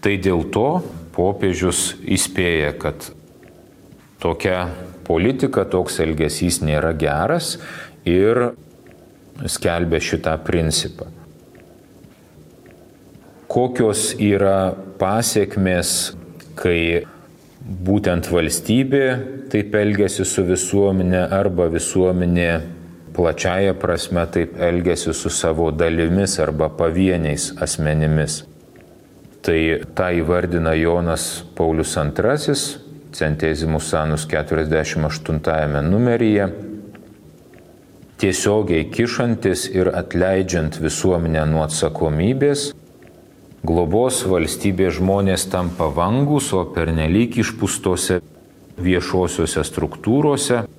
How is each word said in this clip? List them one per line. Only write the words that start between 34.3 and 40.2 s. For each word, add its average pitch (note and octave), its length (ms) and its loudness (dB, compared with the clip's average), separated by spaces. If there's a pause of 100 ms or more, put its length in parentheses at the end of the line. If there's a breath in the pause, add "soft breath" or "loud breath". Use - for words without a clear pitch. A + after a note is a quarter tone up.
aštuntajame D2+ 760 -2
numeryje. G#2+ 640 2 (1700)
Tiesiogiai F#2+ 680 2
kišantis A2+ 800 0
ir F#2 240 2
atleidžiant F#2 880 0